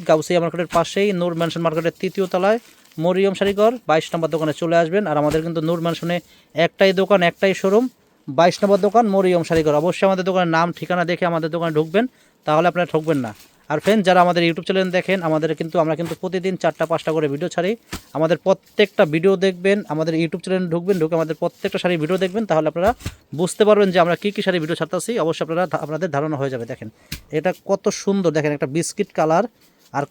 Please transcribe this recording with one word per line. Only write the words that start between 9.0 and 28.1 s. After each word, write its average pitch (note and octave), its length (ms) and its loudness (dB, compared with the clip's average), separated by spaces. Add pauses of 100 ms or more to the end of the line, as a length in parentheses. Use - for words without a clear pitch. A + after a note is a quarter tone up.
মরিয়ম F#3 360 2
শাড়িঘর। D#3 320 2
অবশ্যই E3 300 0
আমাদের F#3 200 2
দোকানের F#3 220 0
নাম E3 240 2
ঠিকানা F3+ 340 -4
দেখে F3 200 -2
আমাদের E3 240 -2
দোকানে E3 240 -4
ঢুকবেন, E3 320 0 (400)
তাহলে D#3 220 2
আপনারা F3 240 0
ঠকবেন D#3 260 0
না। A2+ 160 -6 (360)
আর D3+ 100 0
ফ্রেন্ড, G3+ 260 2
যারা F3+ 160 6
আমাদের F3 220 4
YouTube E3+ 200 0
চ্যানেল F#3+ 280 0
দেখেন, F3+ 320 0
আমাদের D#3 320 0
কিন্তু, E3 240 -2
আমরা D#3+ 160 2
কিন্তু E3 260 -6
প্রতিদিন F#3 360 -4
চারটা D#3+ 280 -2
পাঁচটা D#3+ 260 -2
করে D#3 160 0
ভিডিও D3 220 -4
ছাড়ি। F3+ 260 -2 (380)
আমাদের D#3+ 240 0
প্রত্যেকটা - 680 0
ভিডিও E3 300 2
দেখবেন, F#3+ 540 0
আমাদের D#3+ 240 -2
YouTube E3 280 -2
চ্যানেল F#3 280 -2
ঢুকবেন, F3 300 -2
ঢুকে D#3+ 160 0
আমাদের D#3+ 200 -2
প্রত্যেকটা - 420 -6
শাড়ির F3+ 220 0
ভিডিও D#3 180 0
দেখবেন, F#3+ 280 -2
তাহলে D#3 220 2
আপনারা F3 260 0 (420)
বুঝতে F3 300 0
পারবেন G3+ 260 6
যে F3+ 80 4
আমরা E3+ 160 4
কী G3+ 160 -4
কী G#3 100 -6
শাড়ির F3+ 200 0
ভিডিও D#3+ 140 -2
ছাড়তাছি। F#3 440 -4
অবশ্যই E3 240 -2
আপনারা E3 240 -2
ধা-, D3 180 -4
আপনাদের D#3 260 -6
ধারণা D3 260 -2
হয়ে C#3 120 -4
যাবে। A#2+ 160 -6
দেখেন, A#2 240 -12 (420)
এটা D#3+ 220 -2 (120)
কত G3 240 -2
সুন্দর, G3 420 0